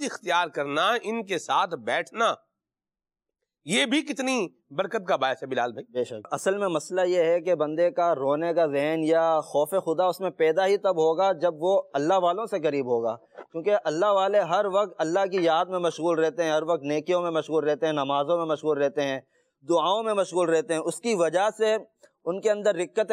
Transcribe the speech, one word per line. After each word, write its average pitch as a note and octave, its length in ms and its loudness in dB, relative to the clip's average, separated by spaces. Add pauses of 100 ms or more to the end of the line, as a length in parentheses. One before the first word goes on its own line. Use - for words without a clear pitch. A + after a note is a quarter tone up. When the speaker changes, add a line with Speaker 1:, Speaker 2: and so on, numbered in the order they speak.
Speaker 1:
اختیار F3 460 -2
کرنا، D3+ 460 -2 (100)
ان A3 220 -6
کے F#3 140 -4
ساتھ E3 360 -2
بیٹھنا، E3 580 -4 (1300)
یہ A3+ 200 0
بھی C4+ 160 0
کتنی B3+ 460 -4 (240)
برکت F#3 360 -4
کا F#3 80 0
باعث C3 280 -2
ہے C#3 40 -10
بلال B2 240 -2
بھائی۔ - 200 -14
Speaker 2:
بے B2 120 -2
شک۔ A2 280 -10
اصل F#3+ 260 0
میں G3+ 100 -2
مسئلہ F3 340 -2
یہ F3+ 220 2
ہے E3+ 180 2
کہ E3+ 140 0
بندے D#3 360 0
کا E3+ 240 2
رونے D3 380 0
کا E3 120 2
ذہن D3+ 380 0
یا E3 380 2
خوف D3 280 0
خدا F3+ 360 0
اس F3+ 140 0
میں F#3 100 -4
پیدا D#3+ 360 2
ہی G3+ 120 2
تب F#3+ 200 0
ہوگا D#3+ 340 2
جب E3+ 260 0
وہ F#3 240 2 (120)
اللہ D3 200 2
والوں F#3 320 2
سے G3+ 140 -4
قریب C#3+ 260 0
ہوگا، A#2 300 0 (360)
کیونکہ E3 320 0
اللہ E3 220 0
والے G3+ 340 4
ہر F#3 260 2
وقت G3 320 0
اللہ E3+ 340 0
کی F#3 120 0
یاد E3 220 2
میں F3+ 140 -4
مشغول E3 400 0
رہتے D#3+ 240 0
ہیں، D#3+ 80 0
ہر D#3 120 0
وقت D#3+ 200 -2
نیکیوں D3+ 380 0
میں F3 100 -2
مشغول D3+ 380 0
رہتے D3 160 0
ہیں، D#3 80 0
نمازوں C#3+ 440 0
میں E3 80 -2
مشغول D3+ 360 -2
رہتے C#3+ 220 0
ہیں، C3+ 160 -4 (500)
دعاؤں E3+ 340 2
میں A3 100 -2
مشغول F3 360 0
رہتے D#3+ 240 2
ہیں۔ D#3+ 80 -2
اس - 180 -6
کی A#3 160 -2
وجہ E3+ 420 2
سے A3 200 2 (480)
ان F3+ 160 -4
کے G#3 100 2
اندر G#3 240 0
رقت F3+ 380 -2